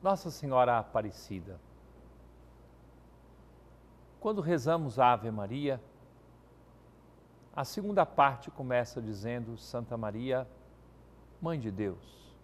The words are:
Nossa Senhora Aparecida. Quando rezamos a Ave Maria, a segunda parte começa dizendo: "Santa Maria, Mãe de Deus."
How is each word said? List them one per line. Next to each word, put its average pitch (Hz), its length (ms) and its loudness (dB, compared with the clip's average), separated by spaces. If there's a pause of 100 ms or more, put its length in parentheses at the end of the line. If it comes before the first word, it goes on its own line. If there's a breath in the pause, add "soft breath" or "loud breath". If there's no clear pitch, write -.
Nossa 185 300 0
Senhora 127 480 4
Aparecida. 98 800 -6 (2500)
Quando 214 180 0
rezamos 156 600 0
a 123 120 10
Ave 113 200 2
Maria, 120 520 -4 (1700)
a 139 120 -4
segunda 196 400 2
parte 139 440 2
começa 123 520 -2
dizendo: 113 560 -6
"Santa 120 400 -8
Maria, 120 500 -2 (920)
Mãe 160 180 -2
de 110 100 -4
Deus." 98 640 -6 (100)